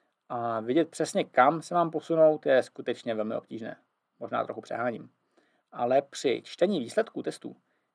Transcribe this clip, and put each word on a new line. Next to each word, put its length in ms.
a 320
vidět 300
přesně, 340
kam 380
se 120
mám 160
posunout, 560
je 160
skutečně 520
velmi 220
obtížné. 400
Možná 260
trochu 160
přeháním. 500
Ale 300
při 420
čtení 360
výsledků 420
testů 340